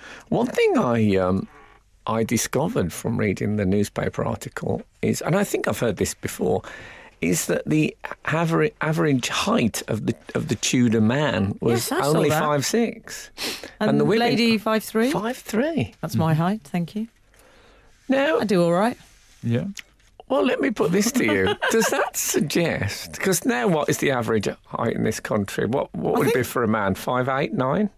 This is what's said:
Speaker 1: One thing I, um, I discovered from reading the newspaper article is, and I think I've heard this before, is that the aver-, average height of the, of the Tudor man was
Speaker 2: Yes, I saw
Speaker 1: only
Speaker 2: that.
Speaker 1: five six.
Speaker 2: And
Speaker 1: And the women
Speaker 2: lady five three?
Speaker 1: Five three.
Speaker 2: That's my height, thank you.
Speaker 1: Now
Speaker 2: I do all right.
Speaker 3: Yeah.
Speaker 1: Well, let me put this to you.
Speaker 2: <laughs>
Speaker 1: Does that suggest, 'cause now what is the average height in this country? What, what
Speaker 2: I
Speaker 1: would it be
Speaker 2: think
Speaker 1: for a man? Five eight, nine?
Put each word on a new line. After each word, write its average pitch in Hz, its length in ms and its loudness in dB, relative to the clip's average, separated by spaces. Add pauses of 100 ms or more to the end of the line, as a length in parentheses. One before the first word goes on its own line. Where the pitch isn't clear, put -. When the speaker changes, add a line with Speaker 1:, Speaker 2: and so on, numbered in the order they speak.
(280)
Speaker 1:
One 240 200 0
thing 427 300 2
I, 113 380 4
um, 92 320 2 (580)
I 113 200 0
discovered 127 640 -2
from 110 260 -4
reading 104 380 -2
the 104 100 0
newspaper - 600 0
article - 560 -6 (200)
is, 110 200 0
and 160 160 0
I 202 80 0
think - 240 -4
I've - 100 -2
heard 113 180 0
this - 160 -2
before, - 480 -2 (600)
is 160 240 0
that 165 200 -2
the 156 300 0 (380)
aver-, 160 360 2 (120)
average 151 480 2
height - 580 0
of 110 180 -2
the, 113 100 0 (200)
of 117 140 -4
the 120 60 -2
Tudor 117 460 2
man 107 600 0
was 117 280 0
Speaker 2:
Yes, - 40 -4
I - 80 0
saw 139 160 2
Speaker 1:
only 156 120 2
Speaker 2:
that. 160 120 2
Speaker 1:
five 147 240 0
six. - 680 -4 (480)
Speaker 2:
And 220 120 0
Speaker 1:
And - 100 4
the - 40 4
women 233 220 2
Speaker 2:
lady 226 300 4
five 220 260 0
three? 233 280 0
Speaker 1:
Five 254 260 -2
three. 262 640 -2
Speaker 2:
That's 156 140 -4
my 160 180 2
height, 180 320 0
thank 170 300 -4
you. 220 120 -6 (1000)
Speaker 1:
Now 277 300 2
Speaker 2:
I 233 60 0
do 185 180 4
all 170 80 4
right. 208 260 2 (460)
Speaker 3:
Yeah. 120 220 0 (640)
Speaker 1:
Well, 285 160 2
let - 160 0
me 277 100 0
put 202 220 0
this 214 200 2
to 254 120 2
you. - 380 2
Speaker 2:
<laughs> - 80 0
Speaker 1:
Does 220 160 4
that - 280 -2
suggest, - 1040 -2
'cause - 260 0
now 240 220 0
what 156 220 2
is 139 80 0
the 143 140 0
average 113 360 0 (180)
height - 300 -4
in 113 80 -2
this 110 160 -2
country? - 460 -2
What, 123 280 -2
what - 220 -2
Speaker 2:
I - 40 2
Speaker 1:
would - 80 2
it 466 60 2
be - 20 -
Speaker 2:
think 123 120 0
Speaker 1:
for 127 160 -2
a 110 60 2
man? 101 260 0
Five 127 320 -2
eight, 135 260 -2
nine? 170 440 0